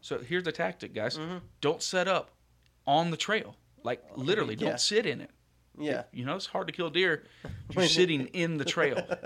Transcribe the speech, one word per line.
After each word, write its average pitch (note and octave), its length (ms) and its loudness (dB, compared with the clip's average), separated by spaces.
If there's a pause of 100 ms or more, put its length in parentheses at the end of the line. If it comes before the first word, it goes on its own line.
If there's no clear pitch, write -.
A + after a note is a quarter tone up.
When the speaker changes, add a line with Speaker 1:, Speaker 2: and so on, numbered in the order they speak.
Speaker 1:
So - 160 -6
here's F3 260 -2
the E3 80 -2
tactic, E3 440 -4
guys. A2+ 240 -2
Speaker 2:
Mm-hmm. E3+ 180 -8 (220)
Speaker 1:
Don't D3 240 0
set F3+ 240 0
up F#3 240 0 (560)
on E3 240 4
the D#3 60 -2
trail. - 380 -2 (280)
Like, A#2+ 200 -2 (120)
literally, C3+ 400 0
Speaker 2:
Yeah. E3 140 0
Speaker 1:
don't - 100 -2
sit G#3 260 2
in C3+ 160 -2
it. - 80 -16 (480)
Speaker 2:
Yeah. C3+ 340 -2
Speaker 1:
You B2 140 -6
know, D3 100 -2
it's F#3+ 120 -6
hard F#3 200 -4
to E3 60 -6
kill E3+ 160 -2
deer E3 340 2 (460)
if - 60 -8
Speaker 2:
<laughs> - 0 -
Speaker 1:
you're F#3 120 6
sitting D#3+ 400 4
in E3 300 0
the C#3 80 -2
trail, D3+ 400 2 (200)